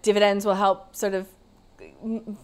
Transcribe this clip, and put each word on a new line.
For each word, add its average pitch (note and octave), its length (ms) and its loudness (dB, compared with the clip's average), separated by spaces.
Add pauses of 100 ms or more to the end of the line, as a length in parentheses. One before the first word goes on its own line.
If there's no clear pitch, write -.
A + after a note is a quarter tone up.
dividends G3+ 440 2
will G3+ 100 2
help G3 400 0
sort G3+ 180 -2
of, F#3+ 140 -6 (760)
m-, A3 420 -8